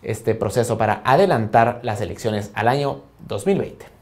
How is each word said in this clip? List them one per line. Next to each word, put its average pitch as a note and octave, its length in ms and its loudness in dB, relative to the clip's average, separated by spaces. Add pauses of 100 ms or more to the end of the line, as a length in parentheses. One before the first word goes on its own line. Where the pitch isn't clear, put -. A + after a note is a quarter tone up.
este A2 340 -2
proceso A2+ 420 0
para G#2+ 260 0
adelantar A#2+ 760 4
las A2 180 -4
elecciones G#2+ 540 -4
al G#2+ 140 0
año C#3 320 -2 (260)
dos G#2 180 -8
mil F#3+ 140 2
veinte. - 280 -8 (160)